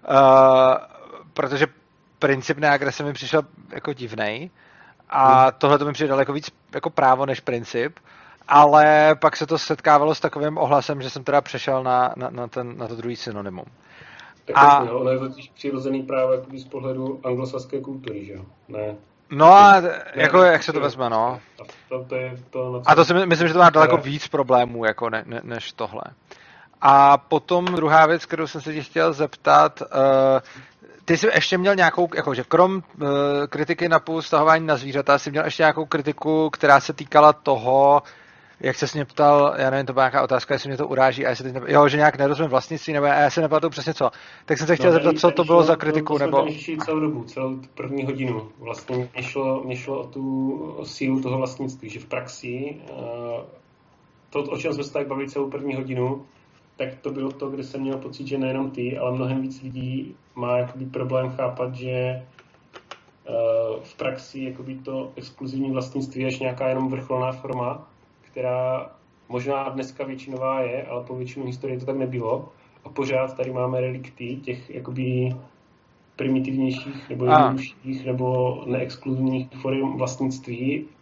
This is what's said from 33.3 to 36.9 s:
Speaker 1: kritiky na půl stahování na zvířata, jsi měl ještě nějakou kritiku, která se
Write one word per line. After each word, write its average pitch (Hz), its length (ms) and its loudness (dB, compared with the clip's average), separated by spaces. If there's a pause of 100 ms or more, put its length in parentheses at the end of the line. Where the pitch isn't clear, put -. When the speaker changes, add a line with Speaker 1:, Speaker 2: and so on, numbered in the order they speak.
Speaker 1:
kritiky 165 420 -4
na 165 100 4
půl 160 220 -6
stahování 160 460 2
na 151 100 2
zvířata, 139 400 0
jsi 143 140 -6
měl 156 140 -2
ještě 160 180 -2
nějakou 156 220 2
kritiku, 156 640 -2
která 143 300 6
se 151 140 -6